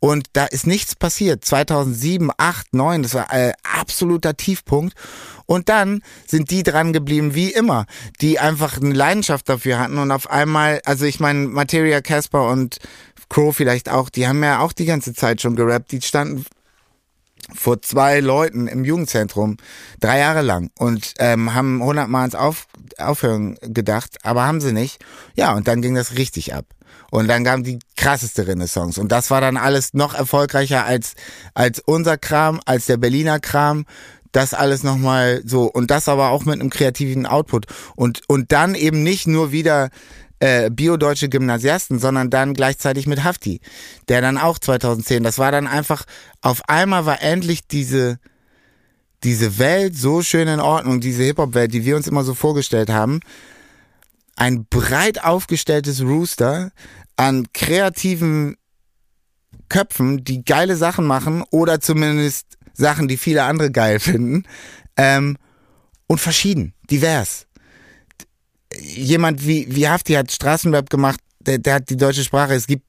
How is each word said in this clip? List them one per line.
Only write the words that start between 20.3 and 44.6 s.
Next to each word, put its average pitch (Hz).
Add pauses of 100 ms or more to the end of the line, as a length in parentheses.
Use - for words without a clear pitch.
lang 90
und, 117
ähm, 117
haben 131
hundertmal 131
ans 123
Auf-, 151 (300)
Aufhören 110
gedacht, 110
aber 120
haben 151
sie 139
nicht. 113 (320)
Ja, -
und 104
dann 120
ging 127
das 123
richtig -
ab. 71 (440)
Und 110
dann 120
kam 127
die 123 (160)
krasseste 123
Renaissance. 87
Und 104
das 120
war 135
dann 131
alles 135
noch 143
erfolgreicher 139
als, 123 (400)
als 123
unser 160
Kram, 156
als 127
der 123
Berliner 143
Kram. 147 (460)
Das 131
alles 139
nochmal 131
so. 123
Und 120
das 147
aber 135
auch 135
mit 151
einem 135
kreativen 131
Output. 135 (300)
Und, 120
und 135
dann 170
eben 156
nicht 180
nur 160
wieder, 151 (500)
äh, 120
bio-deutsche 147
Gymnasiasten, 131
sondern 131
dann 135
gleichzeitig 135
mit 139
Hafti, 156 (480)
der 123
dann 131
auch 160
zweitausendzehn, 120